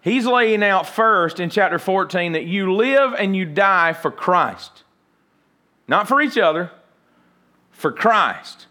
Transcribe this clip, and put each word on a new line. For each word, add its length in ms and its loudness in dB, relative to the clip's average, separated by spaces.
He's 220 0
laying 380 2
out 240 2
first 540 0
in 100 -4
chapter 280 0
fourteen 540 -2
that 120 -4
you 300 -2
live 400 2
and 200 -2
you 100 -2
die 480 2
for 180 -6
Christ. 760 -2
Not 180 0
for 140 0
each 180 -2
other, 320 0
for 180 -4
Christ. 800 -2